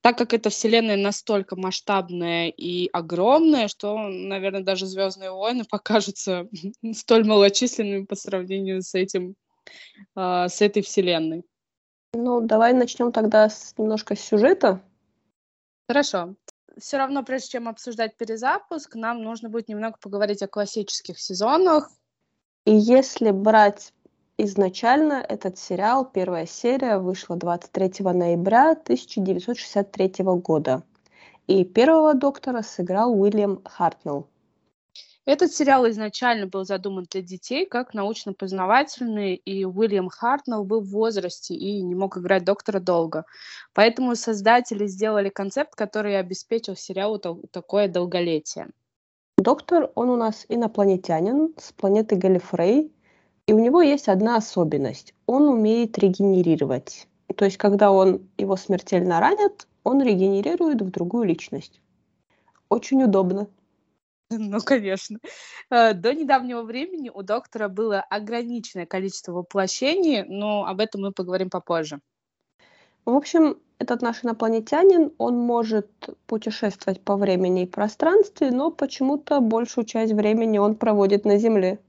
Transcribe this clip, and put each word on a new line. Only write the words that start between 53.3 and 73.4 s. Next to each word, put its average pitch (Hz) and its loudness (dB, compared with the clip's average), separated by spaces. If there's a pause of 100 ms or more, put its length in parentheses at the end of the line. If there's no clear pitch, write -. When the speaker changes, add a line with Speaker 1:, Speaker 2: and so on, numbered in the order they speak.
Speaker 2:
и 214 6
у 214 8
него 254 6
есть 285 4
одна 220 2
особенность. 151 -2 (100)
Он 285 4
умеет 226 2
регенерировать. 175 2 (280)
То 202 2
есть, 196 0
когда 202 4
он, 190 4
его 196 -2
смертельно 185 0
ранят, 403 0 (160)
он 269 2
регенерирует 226 0
в 185 -6
другую 196 -4
личность. - -6 (880)
Очень 262 0
удобно. 196 2 (800)
Speaker 1:
<laughs> - -20
Ну, 220 -6
конечно. 208 -2 (500)
Э, 226 6
до 202 -2
недавнего 254 -2
времени 269 -10
у 196 -14
доктора 214 -6
было 202 -2
ограниченное 220 -8
количество 185 -8
воплощений, 220 -2
но 208 -4
об 190 -6
этом 214 -4
мы 196 -4
поговорим 185 -4
попозже. 160 -6 (1080)
Speaker 2:
В 233 0
общем, 294 2 (200)